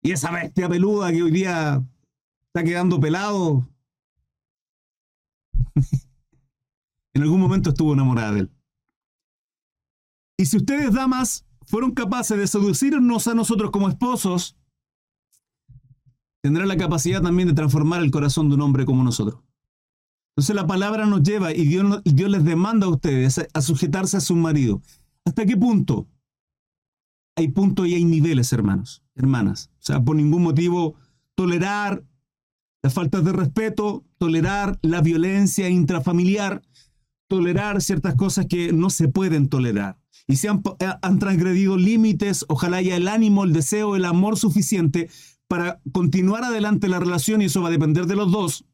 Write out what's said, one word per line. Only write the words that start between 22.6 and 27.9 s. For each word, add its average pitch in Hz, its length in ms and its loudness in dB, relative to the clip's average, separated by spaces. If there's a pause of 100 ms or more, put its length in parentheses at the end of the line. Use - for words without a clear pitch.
a 180 40 0
ustedes 135 480 0
a, 165 160 -6
a 156 80 -2
sujetarse 175 560 -2
a - 20 0
su 175 160 0
marido. 147 460 0 (420)
¿Hasta 208 220 -2
qué 247 100 2
punto? 185 500 0 (1300)
Hay 160 120 0
puntos 190 400 0
y 175 60 0